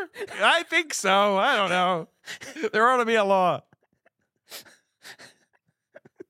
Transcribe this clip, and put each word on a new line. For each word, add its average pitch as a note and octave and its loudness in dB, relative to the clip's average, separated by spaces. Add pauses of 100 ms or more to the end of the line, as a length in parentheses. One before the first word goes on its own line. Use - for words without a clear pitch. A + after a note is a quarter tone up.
(400)
I D4+ 2
think E4 -4
so. G3 2
I A#3+ 2
don't G3 0
know. F3+ -2 (640)
There A3 4
ought C4 4
to A#3 2
be A3+ 0
a G#3 4
law. F#3 2 (2750)